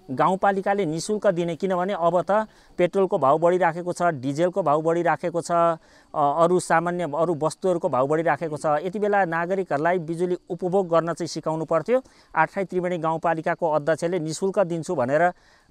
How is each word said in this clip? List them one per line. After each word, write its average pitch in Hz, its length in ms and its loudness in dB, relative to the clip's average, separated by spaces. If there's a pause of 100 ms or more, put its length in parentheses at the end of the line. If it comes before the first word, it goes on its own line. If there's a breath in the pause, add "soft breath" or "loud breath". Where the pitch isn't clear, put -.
(100)
गाउँपालिकाले 190 760 0
निशुल्क 165 400 -2
दिने? 170 300 0
किनभने 185 360 -2
अब 170 380 2
त 214 160 2 (320 soft breath)
पेट्रोलको 185 400 2
भाउ 139 200 4
बढिराखेको 175 540 2
छ, 170 100 -4
डिजेलको 165 600 0
भाउ 151 200 2
बढिराखेको 165 580 0
छ, - 100 -12
अ, 170 280 2 (360 soft breath)
अरू 165 460 2
सामान्य, 170 560 0
अरू 165 180 0
वस्तुहरूको 165 540 -2
भाउ 135 180 2
बढिराखेको 156 500 0
छ। 143 100 -6
यति 160 320 -2
बेला 202 260 2
नागरिकहरूलाई 170 760 -2
बिजुली 170 380 -2 (140)
उपभोग 185 380 -2
गर्न 165 240 2
चाहिँ 160 160 -6
सिकाउनु 160 360 -4
पर्थ्यो। 170 380 0 (320 soft breath)
आठै 160 300 0
त्रिवेणी 180 340 -4
गाउँपालिकाको 160 720 -2
अध्यक्षले 160 480 0
निशुल्क 160 400 -2
दिन्छु 170 360 -2
भनेर 151 380 2 (380)